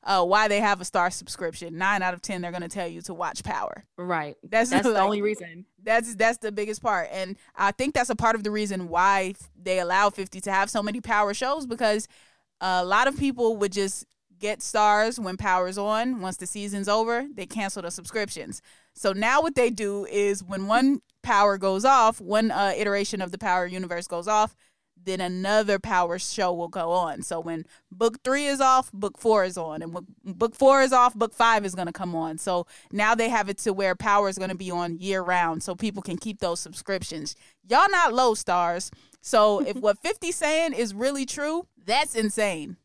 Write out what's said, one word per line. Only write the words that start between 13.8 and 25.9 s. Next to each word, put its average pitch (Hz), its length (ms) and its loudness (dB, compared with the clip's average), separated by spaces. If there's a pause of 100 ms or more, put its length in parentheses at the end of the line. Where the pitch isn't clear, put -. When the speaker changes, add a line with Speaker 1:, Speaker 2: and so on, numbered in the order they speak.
Speaker 1:
get 208 220 -4
Starz 214 580 2
when 190 180 -6
Power's 185 440 0
on. 220 420 -2
Once 185 160 -6
the 180 80 -12
season's 202 420 -6
over, 226 460 0
they 196 140 -10
cancel 202 340 -6
the 175 80 -8
subscriptions. - 720 -8 (320)
So 196 200 -2
now 233 280 2
what 320 140 0
they 247 160 4
do 202 340 -4
is 202 380 -2
when 190 240 -6
one 254 340 4 (220)
Power 208 340 4
goes 196 280 0
off, 233 360 6
one, 214 300 2
uh, 196 260 0
iteration 202 420 -2
of 185 120 -6
the 190 80 -10
Power 180 260 2
universe 180 400 -6
goes 175 220 -6
off, 214 280 2 (480)
then 185 160 -4
another 196 600 2
Power 180 400 0